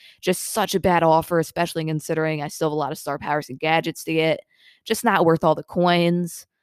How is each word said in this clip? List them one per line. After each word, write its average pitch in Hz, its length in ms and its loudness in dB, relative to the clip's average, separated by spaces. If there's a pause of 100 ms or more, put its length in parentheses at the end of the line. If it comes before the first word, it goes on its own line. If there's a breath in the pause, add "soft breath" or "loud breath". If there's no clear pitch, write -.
(220 soft breath)
Just - 320 -4
such 202 220 -2
a 180 40 2
bad 175 220 4
offer, 165 380 4
especially 170 460 -4
considering 156 580 -2
I 147 40 -8
still 156 220 -2
have 147 40 -4
a - 20 -4
lot 143 160 -2
of 156 80 -10
star 143 180 -6
powers 147 320 -4
and 127 100 -12
gadgets 160 440 -2
to 160 100 -4
get. 160 280 0 (440 soft breath)
Just - 180 -4
not 196 220 4
worth 165 180 4
all 156 120 4
the 156 80 -10
coins. 175 800 0 (180)